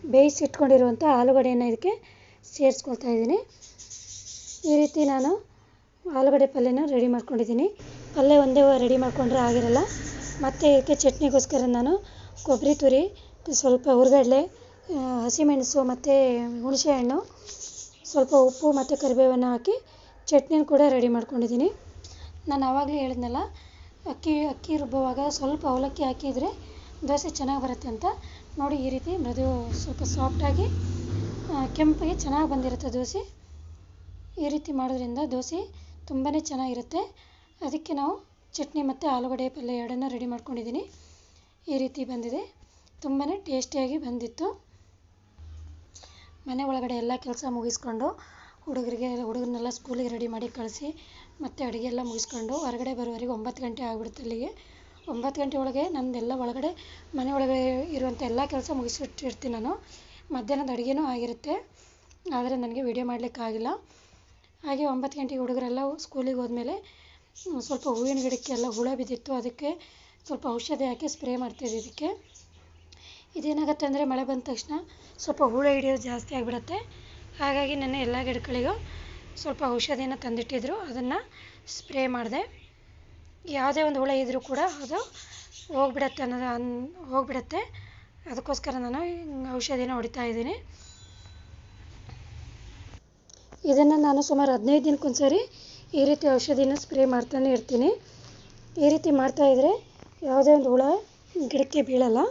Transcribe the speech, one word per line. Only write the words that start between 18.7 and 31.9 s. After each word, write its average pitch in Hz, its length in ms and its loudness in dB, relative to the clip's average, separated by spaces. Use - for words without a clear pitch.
ಮತ್ತು 277 240 0
ಕರಿಬೇವನ್ನು 254 520 4
ಹಾಕಿ 247 260 0
ಚಟ್ನಿನ 294 360 4
ಕೂಡ 294 260 6
ರೆಡಿ 247 200 4
ಮಾಡ್ಕೊಂಡಿದ್ದೀನಿ. 233 580 0
ನಾನು 277 180 0
ಆವಾಗಲೇ 277 340 0
ಹೇಳಿದ್ನಲ್ಲ, 247 400 -4
ಅಕ್ಕಿ, 311 280 -2
ಅಕ್ಕಿ 285 320 -4
ರುಬ್ಬುವಾಗ 262 420 -2
ಸ್ವಲ್ಪ 294 380 -2
ಅವಲಕ್ಕಿ 269 360 -2
ಹಾಕಿದರೆ 262 460 -2
ದೋಸೆ 285 280 -2
ಚೆನ್ನಾಗಿ 277 320 -4
ಬರುತ್ತೆ 254 260 -6
ಅಂತ. 226 180 -8
ನೋಡಿ 285 220 -2
ಈ 262 120 -2
ರೀತಿ 262 280 -4
ಮೃದು, 254 280 -2
ಸ್ವಲ್ಪ - 300 -6
ಸಾಫ್ಟಾಗಿ, 285 640 0
ಆ, 269 260 -2
ಕೆಂಪಗೆ 311 420 2